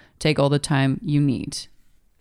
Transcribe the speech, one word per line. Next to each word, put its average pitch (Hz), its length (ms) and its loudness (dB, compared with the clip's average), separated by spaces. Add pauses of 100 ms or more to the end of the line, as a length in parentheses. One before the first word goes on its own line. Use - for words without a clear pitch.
(200)
Take 156 180 0
all 139 120 4
the 143 100 2
time 135 420 0
you 147 180 0
need." - 460 -2 (540)